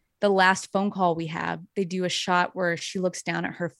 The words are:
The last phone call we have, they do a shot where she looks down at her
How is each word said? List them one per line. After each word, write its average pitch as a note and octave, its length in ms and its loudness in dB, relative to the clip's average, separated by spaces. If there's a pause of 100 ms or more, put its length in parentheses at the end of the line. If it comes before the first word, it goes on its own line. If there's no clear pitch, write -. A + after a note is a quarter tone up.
(220)
The G3+ 80 4
last F#3+ 420 4
phone G3 180 2
call F3+ 240 2
we E3 120 -6
have, E3+ 340 -6 (160)
they G3 80 0
do F3+ 200 -4
a F3+ 40 0
shot F3+ 480 0
where F3 220 -2
she - 200 -8
looks F3+ 240 -4
down E3+ 220 -4
at - 120 -8
her F3 120 -4 (120)